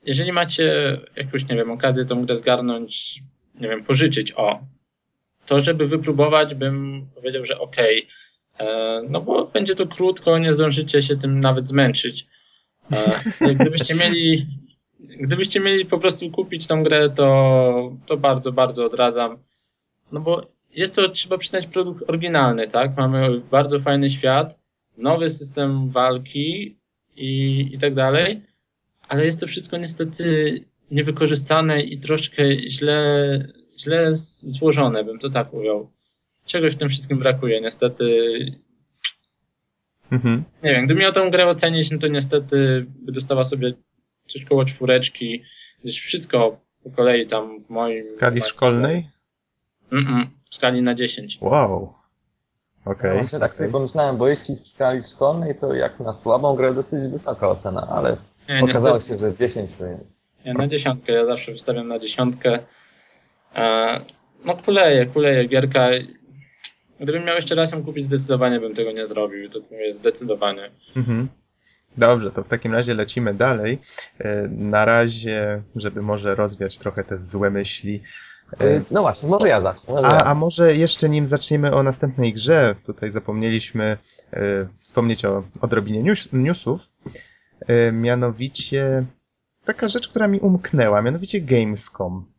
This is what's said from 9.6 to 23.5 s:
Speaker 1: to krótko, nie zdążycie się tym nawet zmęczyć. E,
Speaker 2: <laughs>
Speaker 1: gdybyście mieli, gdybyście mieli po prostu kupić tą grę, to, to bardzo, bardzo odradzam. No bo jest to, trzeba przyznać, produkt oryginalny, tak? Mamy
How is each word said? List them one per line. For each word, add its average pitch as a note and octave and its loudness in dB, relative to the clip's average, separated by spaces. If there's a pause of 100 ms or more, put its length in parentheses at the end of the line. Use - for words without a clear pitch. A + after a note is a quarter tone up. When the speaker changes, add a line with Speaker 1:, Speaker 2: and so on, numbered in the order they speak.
Speaker 1:
to F#3+ -2
krótko, F3+ 2
nie E3 2
zdążycie D3 2
się C#3 0
tym C3+ 0
nawet C3 2
zmęczyć. C3 0 (680)
E, - 2
Speaker 2:
<laughs> C3+ 2
Speaker 1:
gdybyście D#3+ 0
mieli, E3 2 (540)
gdybyście F3+ -2
mieli G3 2
po F3+ -2
prostu F3 0
kupić E3+ -6
tą D#3 0
grę, D3+ 4
to, C3 4 (100)
to D3+ -2
bardzo, C3 0
bardzo A#2+ 2
odradzam. A#2 0 (720)
No D3 -6
bo E3 -2 (280)
jest F#3 -4
to, F#3+ 2
trzeba F#3 -4
przyznać, F#3 -6
produkt F3+ -4
oryginalny, C#3+ 0
tak? C3+ 0
Mamy C3 2 (100)